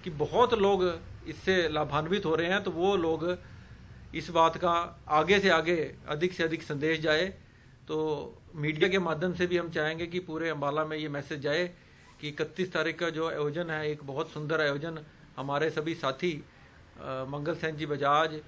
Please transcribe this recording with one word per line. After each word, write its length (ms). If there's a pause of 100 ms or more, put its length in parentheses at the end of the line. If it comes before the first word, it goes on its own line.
कि 60
बहुत 440
लोग 460 (280)
इससे 440
लाभान्वित 540
हो 100
रहे 120
हैं। 160
तो 80
वो 240
लोग 420 (760)
इस 140
बात 280
का 500
आगे 320
से 100
आगे 440 (160)
अधिक 240
से 100
अधिक 200
संदेश 360
जाए। 260 (640)
तो 100 (580)
मीडिया 340
के 100
माध्यम 340
से 140
भी 100
हम 120
चाहेंगे 360
कि 140
पूरे 300
अम्बाला 360
में 120
ये 120
मैसेज 320
जाए 300 (500)
कि 60
इकतीस 460
तारीख 260
का 100
जो 200
आयोजन 400
है, 220
एक 120
बहुत 280
सुंदर 300
आयोजन 380 (380)
हमारे 320
सभी 240
साथी, 500 (580)
अ, 280
मंगल 260
सेन 220
जी 80
बजाज 640